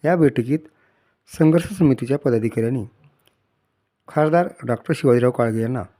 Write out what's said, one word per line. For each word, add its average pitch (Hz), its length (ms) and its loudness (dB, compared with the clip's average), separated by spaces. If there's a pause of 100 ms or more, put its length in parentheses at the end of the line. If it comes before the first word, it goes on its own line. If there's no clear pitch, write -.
या 160 120 2
बैठकीत 143 440 0 (720)
संघर्ष 160 420 2
समितीच्या 139 440 0
पदाधिकाऱ्यांनी 117 680 -2 (1200)
खासदार 156 400 0 (180)
डॉक्टर 120 300 -4
शिवाजीराव 123 360 2
काळगे 113 300 -2
यांना 117 220 -4 (160)